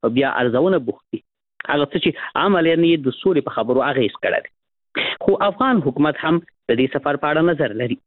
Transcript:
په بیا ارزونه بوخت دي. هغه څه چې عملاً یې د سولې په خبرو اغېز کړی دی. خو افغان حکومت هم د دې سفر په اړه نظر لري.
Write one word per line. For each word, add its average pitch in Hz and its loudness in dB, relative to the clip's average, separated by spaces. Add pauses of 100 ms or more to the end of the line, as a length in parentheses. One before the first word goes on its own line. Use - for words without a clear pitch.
په 117 0
بیا 135 0 (100)
ارزونه 143 2 (100)
بوخت - -8 (100)
دي. - -8 (480)
هغه 147 2
څه 180 -4
چې 165 2 (320)
عملاً 170 4
یې 165 2
د 123 -4
سولې 170 0
په - -6
خبرو 123 0
اغېز 127 -2
کړی - 0
دی. - -18 (760)
خو 196 4 (160)
افغان 247 2
حکومت 143 0
هم 160 2
د - -4
دې 131 2
سفر 143 -2
په 151 0
اړه 156 2 (100)
نظر 135 -2
لري. 123 -4